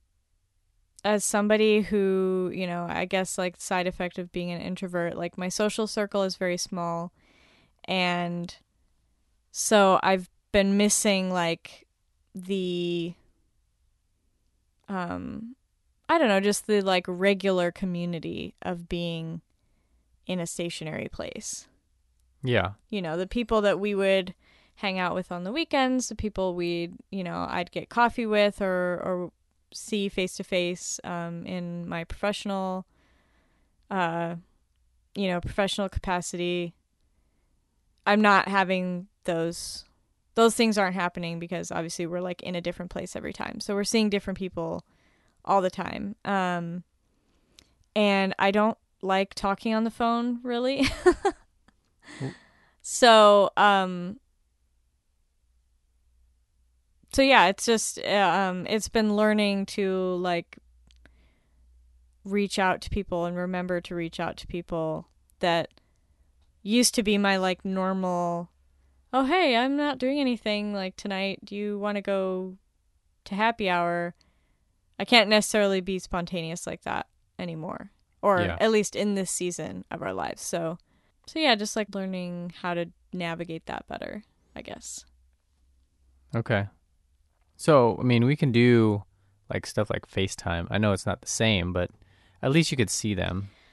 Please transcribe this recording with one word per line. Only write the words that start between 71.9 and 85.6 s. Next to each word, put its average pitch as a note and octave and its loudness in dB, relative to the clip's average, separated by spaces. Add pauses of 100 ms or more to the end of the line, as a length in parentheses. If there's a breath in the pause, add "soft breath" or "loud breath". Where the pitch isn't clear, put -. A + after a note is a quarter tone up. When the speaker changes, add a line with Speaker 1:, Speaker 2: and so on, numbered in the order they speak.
Speaker 1:
go F#3+ -2 (680)
to G#3 -8
happy A3 0
hour?" F3 0 (840)
I G3 -4
can't G#3+ 8
necessarily G#3 4
be F#3 -4
spontaneous F3 -6
like - -10
that - -4 (320)
anymore, E3+ -10 (300)
or F#3+ 6
Speaker 2:
Yeah. F3 0
Speaker 1:
at A3 4
least G#3+ 2
in G3+ 0
this F#3+ -2
season E3+ -6
of - -8
our F#2+ -4
lives. F2 -6
So, E3+ -4 (480)
so - -8
yeah, C#4+ 4
just, G#3 -4
like, G#3 -4
learning F3+ -8
how F3 -4
to E3+ -4 (240)
navigate E3+ -6
that - -8
better, - -10 (320)
I - -14
guess. - -14 (1300)